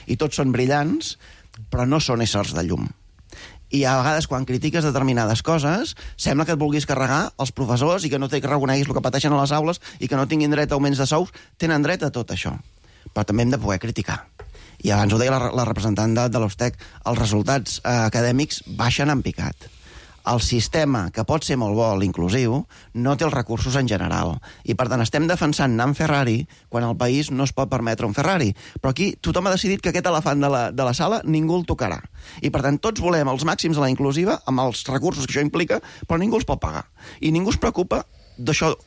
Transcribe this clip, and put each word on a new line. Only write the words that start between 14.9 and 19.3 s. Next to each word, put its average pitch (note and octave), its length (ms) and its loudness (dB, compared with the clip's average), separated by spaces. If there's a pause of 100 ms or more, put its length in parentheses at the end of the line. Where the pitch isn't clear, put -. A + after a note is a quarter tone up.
abans G3+ 180 4
ho A2+ 60 4
deia B2+ 160 2
la, B2 180 0
la A#2+ 140 0
representant G#2+ 500 0
de, A#2+ 140 2
de A#2 100 0
l'Ustec, A2+ 380 -2 (320)
els A#2 80 0
resultats, G#2+ 640 0
eh, - 80 -2 (160)
acadèmics A#2+ 560 0 (160)
baixen A#2+ 320 2
en C3+ 160 2
picat. - 420 -6 (600)